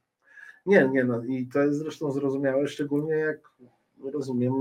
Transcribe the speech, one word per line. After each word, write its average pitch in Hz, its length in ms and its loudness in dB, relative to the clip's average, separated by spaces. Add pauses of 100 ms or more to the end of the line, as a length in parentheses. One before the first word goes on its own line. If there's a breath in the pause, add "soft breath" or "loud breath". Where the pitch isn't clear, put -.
(680 soft breath)
Nie, 175 220 6
nie, 131 160 2
no 117 200 0
i 127 220 -4
to 143 160 0
jest 147 160 2
zresztą 156 340 -6
zrozumiałe, 139 560 0
szczególnie 147 460 -2
jak 156 240 -2 (760)
rozumiem, 127 480 -2